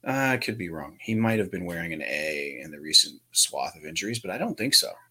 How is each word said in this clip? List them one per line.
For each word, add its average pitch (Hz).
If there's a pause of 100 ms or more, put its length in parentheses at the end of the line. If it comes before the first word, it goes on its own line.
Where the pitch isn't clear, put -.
uh, 135
I 131
could 117
be 90
wrong. 78
He 110
might 113
have 95
been 90
wearing 85
an 78
A 71
in 78
the 73
recent 76 (120)
swath -
of 76
injuries, 98
but 92
I 107
don't 175
think 120
so. - (220)